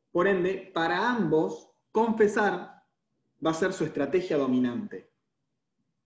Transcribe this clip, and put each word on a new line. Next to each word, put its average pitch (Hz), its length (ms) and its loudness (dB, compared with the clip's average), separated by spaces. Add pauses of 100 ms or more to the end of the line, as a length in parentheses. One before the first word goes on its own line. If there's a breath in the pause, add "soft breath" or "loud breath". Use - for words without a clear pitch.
(120)
Por 175 160 2
ende, 190 460 -2
para 170 380 0
ambos, 170 580 0 (220)
confesar 214 920 0 (600)
va 160 60 2
a - 20 0
ser 185 180 0
su 175 120 -4
estrategia 156 520 -2
dominante. 123 760 -2 (960)